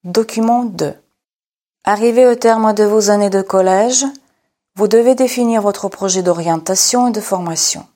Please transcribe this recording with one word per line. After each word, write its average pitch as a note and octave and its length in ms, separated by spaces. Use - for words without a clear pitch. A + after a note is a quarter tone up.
Document A3+ 580
deux. E3+ 320
Arrivé A3+ 420
au A#3+ 80
terme A3+ 400
de G#3 120
vos G#3 240
années G3+ 200
de G3 120
collège, G3 640
vous G#3 100
devez A#3 260
définir A#3+ 480
votre G3+ 280
projet F#3 340
d'orientation F3 880
et - 20
de G#3+ 80
formation. F3 680